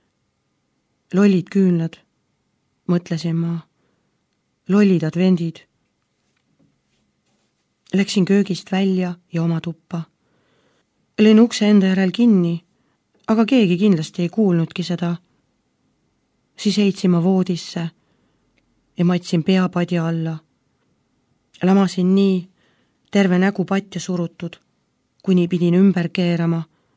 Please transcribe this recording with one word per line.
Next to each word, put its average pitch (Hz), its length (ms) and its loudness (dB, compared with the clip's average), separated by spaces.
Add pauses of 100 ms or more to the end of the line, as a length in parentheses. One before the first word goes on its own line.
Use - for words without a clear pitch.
(1120)
„Lollid 190 420 2
küünlad,“ 175 400 0 (920)
mõtlesin 170 480 -4
ma. 170 240 -6 (1080)
„Lollid 190 360 2
advendid.“ 170 540 -2 (2250)
Läksin 196 320 0
köögist 196 460 -2
välja 185 440 -2 (180)
ja 165 100 -4
oma 165 180 -2
tuppa. 165 400 -10 (1200)
Lõin 214 180 8
ukse 226 300 2
enda 202 180 4
järel 190 240 0
kinni, 180 520 2 (640)
aga 220 180 2
keegi 202 320 2
kindlasti 180 440 0
ei 175 80 -2
kuulnudki 175 540 -2
seda. 170 320 -6 (1400)
Siis 202 200 -2
heitsin 196 340 0
ma 170 120 0
voodisse 180 640 -4 (1080)
ja 175 80 0
matsin 175 380 -2
pea 185 260 0
padja 175 380 -4
alla. 160 300 -6 (1300)
Lamasin 185 520 2
nii, 190 340 0 (640)
terve 196 260 2
nägu 190 280 0
patja 196 360 -6
surutud, 170 540 -10 (680)
kuni 180 240 2
pidin 175 280 0
ümber 180 340 2
keerama, 170 540 -2 (340)